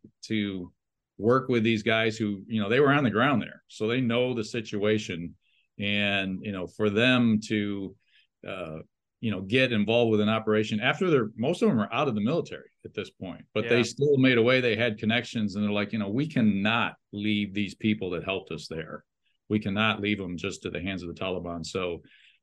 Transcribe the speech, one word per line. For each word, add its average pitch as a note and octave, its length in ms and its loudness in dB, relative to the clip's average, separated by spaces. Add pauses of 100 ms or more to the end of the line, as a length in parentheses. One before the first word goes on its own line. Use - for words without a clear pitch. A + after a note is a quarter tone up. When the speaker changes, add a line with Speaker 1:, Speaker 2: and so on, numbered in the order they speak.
(240)
Speaker 1:
to G2+ 480 -4 (460)
work B2+ 300 2
with A#2+ 160 2
these A2 200 2
guys A2+ 340 0
who, G#2 300 -4
you A2 140 -2
know, G2+ 60 -2
they A#2+ 120 2
were C#3 120 6
on C#3+ 120 4
the A#2 60 4
ground A2+ 320 2
there, - 260 -12
so - 200 -6
they A#2+ 140 0
know B2 320 0
the A2+ 100 -4
situation. G#2 920 -2 (440)
And, G2+ 600 0
you G#2+ 100 -8
know, F#2 160 -6
for G#2+ 220 0
them A#2 580 4
to, G2+ 480 -4 (500)
uh, F2 340 -10 (420)
you A#2 100 -2
know, F#2 100 -4
get A#2+ 300 2
involved A2+ 400 2
with G#2+ 80 4
an G#2 100 2
operation G#2+ 520 0
after C#3+ 280 0
they're, B2 280 2
most A#2+ 240 -2
of A3 80 4
them C3 100 2
are G2+ 140 -2
out C#3 160 0
of A2 60 -4
the G#2 60 -2
military A2 480 -4 (140)
at D#2+ 100 -18
this G2 160 -8
point, F2 440 -14
but A2+ 160 0
they A#2+ 80 6
Speaker 2:
Yeah. A#2+ 60 4
Speaker 1:
still C#3 340 2
made C3 200 6
a A2 60 6
way. B2+ 160 6
They A#2+ 160 2
had A2 220 0
connections, A2 580 0
and G#2 80 0
they're G#2 80 0
like, G2+ 220 -2
"You A2+ 60 -2
know, G2+ 100 -4
we C3+ 180 -2
cannot G#2+ 680 2 (180)
leave G#2 400 -2
these G2 220 -4
people G#2 360 0
that E2 140 -6
helped F#2+ 260 -4
us E2 160 -10
there. D#2+ 380 -10 (420)
We G#2+ 120 2
cannot G#2 420 0
leave G#2 160 0
them F2+ 200 -8
just F2+ 260 -8
to F#2 60 -6
the D#2+ 120 -6
hands F#2 220 -6
of E2+ 40 -10
the E2+ 120 -12
Taliban." E2+ 460 -6
So F2 360 -6 (420)